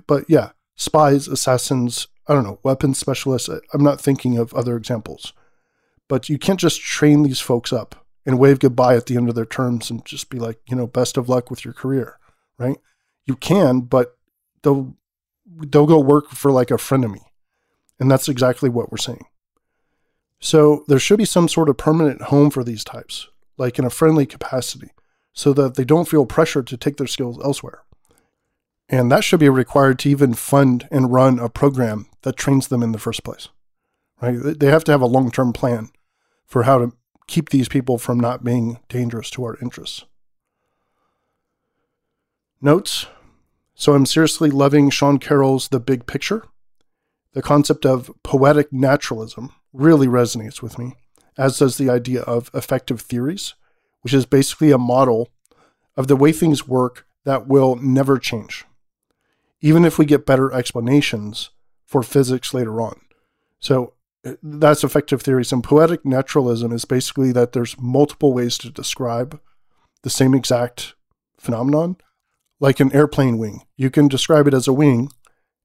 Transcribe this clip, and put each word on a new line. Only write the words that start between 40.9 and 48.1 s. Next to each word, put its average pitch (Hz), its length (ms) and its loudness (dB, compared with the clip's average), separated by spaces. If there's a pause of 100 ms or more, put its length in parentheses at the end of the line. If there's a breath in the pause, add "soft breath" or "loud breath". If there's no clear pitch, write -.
Notes. - 460 0 (680 soft breath)
So - 200 2
I'm 135 120 4
seriously 156 440 0
loving 139 400 4
Sean 143 300 0
Carroll's 135 480 0
The 135 120 -2
Big 123 280 -4
Picture. - 380 -6 (880)
The 131 80 -8
concept 143 440 0
of 131 240 0 (140)